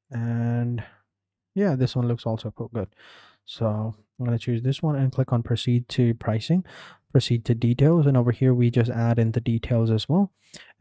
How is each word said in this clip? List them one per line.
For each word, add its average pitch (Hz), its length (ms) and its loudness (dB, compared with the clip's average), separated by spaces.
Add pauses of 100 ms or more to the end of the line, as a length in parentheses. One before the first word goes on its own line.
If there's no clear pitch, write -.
(100)
And 117 760 -4 (680)
yeah, 190 200 0
this 127 220 0
one 120 100 0
looks 117 200 -4
also 113 240 -6
co-, 110 240 -12
good. 101 140 -6 (580)
So 110 480 -4 (260)
I'm 123 60 -4
gonna 120 120 0
choose 120 220 -2
this 131 220 -2
one 151 120 0
and 135 160 0
click - 220 -2
on 117 100 2
proceed 123 460 0
to 120 240 2
pricing, 113 540 -2 (460)
proceed 120 340 0
to 117 80 2
details. 135 500 2
And 139 100 4
over 120 160 2
here, 131 220 2
we 120 180 4
just 120 200 2
add 117 280 0
in 113 140 2
the 120 80 -2
details 113 500 0
as 110 160 0
well. 190 280 0 (460)